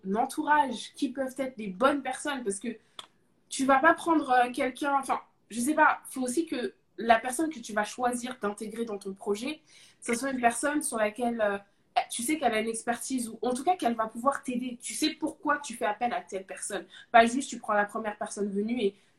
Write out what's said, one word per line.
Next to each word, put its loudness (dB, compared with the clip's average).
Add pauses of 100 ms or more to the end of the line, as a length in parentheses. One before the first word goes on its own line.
(160)
entourage 0
qui -2
peuvent -6
être -6
les -6
bonnes 2
personnes, -6
parce -4
que -8 (800)
tu -2
vas 6
pas 8
prendre, 2
euh, 4
quelqu'un, -2
enfin, -2 (300)
je -8
sais 0
pas, 6
faut -6
aussi 0
que -4 (240)
la 6
personne -2
que -8
tu -12
vas 0
choisir -4
d'intégrer -4
dans -6
ton -8
projet, -4 (400)
ce -2
soit -2
une -4
personne 2
sur -4
laquelle, -2
euh, 0 (540)
tu -6
sais 0
qu'elle 2
a 2
une -2
expertise, -4
ou -14
en 0
tout -4
cas 4
qu'elle 0
va -2
pouvoir -2
t'aider. -4
Tu -10
sais 0
pourquoi -2
tu -8
fais -4
appel -2
à -4
telle -8
personne. -8 (260)
Pas 10
juste 0
tu -8
prends -4
la 4
première -6
personne -4
venue -2
et 0 (240)